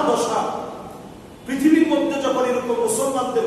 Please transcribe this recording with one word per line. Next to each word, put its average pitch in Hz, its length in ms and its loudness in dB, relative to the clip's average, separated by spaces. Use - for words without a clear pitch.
দশা, - 300 0
পৃথিবীর 311 460 4
মধ্যে 277 240 2
যখন 254 260 0
এরকম 240 200 -2
মুসলমানদের 247 600 0